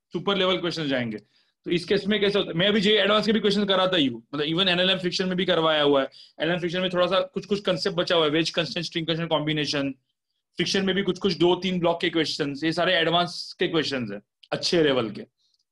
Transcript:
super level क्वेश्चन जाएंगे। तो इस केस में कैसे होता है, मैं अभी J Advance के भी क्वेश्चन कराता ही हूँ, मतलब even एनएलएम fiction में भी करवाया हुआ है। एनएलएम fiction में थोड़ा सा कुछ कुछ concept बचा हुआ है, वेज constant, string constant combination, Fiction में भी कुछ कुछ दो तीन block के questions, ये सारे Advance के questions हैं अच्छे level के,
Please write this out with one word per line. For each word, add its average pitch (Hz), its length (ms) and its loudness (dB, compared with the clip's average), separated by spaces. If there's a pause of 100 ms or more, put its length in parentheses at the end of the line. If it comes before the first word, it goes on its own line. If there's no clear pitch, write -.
(140)
super 196 240 -2
level 185 220 2
क्वेश्चन 160 280 -4
जाएंगे। 120 380 -4 (400)
तो 175 60 -4
इस 175 140 -2
केस 196 220 0
में 208 120 2
कैसे 202 200 2
होता 175 100 -2
है, 160 80 -4
मैं 185 100 4
अभी 208 140 4
J 208 120 4
Advance 208 320 4
के 220 80 4
भी 220 60 4
क्वेश्चन 202 260 2
कराता 185 320 2
ही 147 80 4
हूँ, 117 160 -4 (120)
मतलब 147 120 -2
even 170 220 0
एनएलएम 180 320 2
fiction 185 280 -2
में 185 100 -2
भी 185 80 0
करवाया 160 360 2
हुआ 143 200 6
है। 131 60 -2 (320)
एनएलएम 170 200 0
fiction 175 220 -2
में 185 80 0
थोड़ा 180 180 2
सा 185 120 2 (140)
कुछ 196 120 -8
कुछ 202 200 -2
concept 185 320 -2
बचा 180 180 0
हुआ 160 100 4
है, 147 60 2
वेज 160 180 0
constant, 170 360 -4
string 165 220 -6
constant 165 220 -4
combination, 151 600 -2 (680)
Fiction 190 280 0
में 185 100 0
भी 190 80 0
कुछ 180 160 -4
कुछ 190 160 0
दो 175 220 4
तीन 185 220 -4
block 170 220 0
के 180 80 0
questions, 147 540 -4
ये 160 100 0
सारे 175 220 0
Advance 170 640 -2
के 180 80 0
questions 135 440 -2
हैं 101 100 -10 (300)
अच्छे 160 320 0
level 127 280 2
के, 107 140 -12 (460)